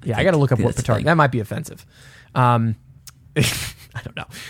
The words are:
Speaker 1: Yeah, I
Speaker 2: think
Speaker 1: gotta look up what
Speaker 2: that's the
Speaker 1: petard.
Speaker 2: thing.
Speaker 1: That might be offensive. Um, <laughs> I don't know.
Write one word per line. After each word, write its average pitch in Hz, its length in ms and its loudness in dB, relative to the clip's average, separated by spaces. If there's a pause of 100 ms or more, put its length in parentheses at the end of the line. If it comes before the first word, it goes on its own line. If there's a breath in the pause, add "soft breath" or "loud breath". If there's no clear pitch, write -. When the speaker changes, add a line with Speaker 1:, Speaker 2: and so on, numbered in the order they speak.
Speaker 1:
Yeah, 113 100 -2
I 107 40 -2
Speaker 2:
think 147 100 2
Speaker 1:
gotta 175 100 4
look 139 140 4
up 120 80 2
what 117 80 2
Speaker 2:
that's - 100 -2
the - 60 -6
Speaker 1:
petard. 110 140 0
Speaker 2:
thing. 117 80 -2
Speaker 1:
That 160 120 4
might 143 140 4
be 127 80 -2
offensive. 98 460 -10 (500 loud breath)
Um, 120 400 4 (340)
<laughs> - 260 -16
I - 680 -4
don't - 120 -14
know. - 120 -12 (220 loud breath)